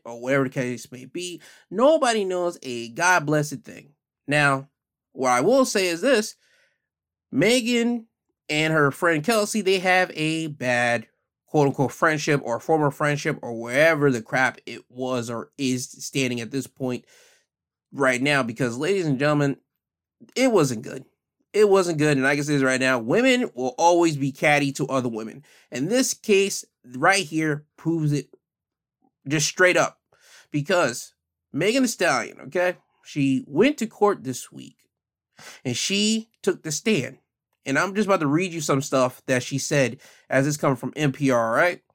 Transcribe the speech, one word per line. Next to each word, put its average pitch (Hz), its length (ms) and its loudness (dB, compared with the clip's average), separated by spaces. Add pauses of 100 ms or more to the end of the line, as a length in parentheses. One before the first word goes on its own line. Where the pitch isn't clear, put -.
or 120 160 -14
whatever 135 240 0
the 127 40 -4
case 123 400 -6
may 127 140 -16
be. 175 380 -12 (280)
Nobody 240 540 2
knows 180 400 -2
a 120 260 -8
god 165 360 2
blessed 147 400 -2
thing. - 300 -20 (320)
Now, 143 420 2 (420)
what 131 200 0
I 123 100 2
will 247 240 4
say 190 220 0
is 170 120 -2
this. 220 360 0 (1000)
Megan 233 720 0 (420)
and 156 220 0
her 147 180 4
friend 160 360 0
Kelsey, 220 340 0
they 190 200 2
have 185 360 2
a 160 320 -4
bad 120 600 -2 (400)
quote-unquote 139 440 2
friendship 156 540 0
or 117 160 -4
former 151 300 0
friendship 147 500 -2
or 117 180 -10
wherever 143 500 2
the 120 120 0
crap 127 440 -2
it 117 240 -12
was 127 400 -6
or 117 280 -10
is 127 280 -2
standing 123 540 -4
at 110 120 -10
this 135 160 -6
point 123 360 -8 (880)
right 131 300 0
now, 143 200 2
because, 120 360 -4
ladies 175 280 -2
and 139 140 -2
gentlemen, 147 380 0 (800)
it 254 160 2
wasn't 131 300 2
good. - 240 -14 (480)
It 208 160 6
wasn't 175 300 4
good, 147 180 4
and 131 100 2
I 143 80 2
can 143 80 -2
say 147 100 -2
this 139 100 2
right 131 180 2
now, 131 160 2
women 233 560 2
will 127 240 -6
always 170 400 4
be 135 140 -2
catty 143 420 2
to 139 140 -4
other 127 220 -2
women. 113 340 -10 (280)
And 135 180 -4
this 254 240 0
case 196 520 0 (300)
right 180 280 2
here 156 420 -2 (120)
proves 160 340 -2
it 143 220 -4 (920)
just 147 200 0
straight 180 300 4
up, - 240 0 (500)
because 147 640 -2 (400)
Megan 214 300 0
Thee 240 40 2
Stallion, 131 600 -2
okay, 180 300 -2 (280)
she 135 420 -2
went 214 300 2
to 220 100 -4
court 202 360 0
this - 280 -10
week, - 260 -20 (840)
and 123 140 -4
she 214 520 -2 (120)
took - 220 -4
the 156 80 -8
stand. 147 480 -2 (440)
And 135 140 -2
I'm 185 160 0
just 196 140 -2
about 190 140 2
to 151 60 0
read 165 260 0
you 165 80 -8
some 147 200 0
stuff 127 460 -2
that 127 160 0
she 139 140 -6
said 131 400 0 (320)
as 135 180 2
it's 147 100 -2
coming 139 200 0
from - 180 -8
N 147 160 0
P 135 180 -2
R, 117 240 0
right? 170 300 0 (120)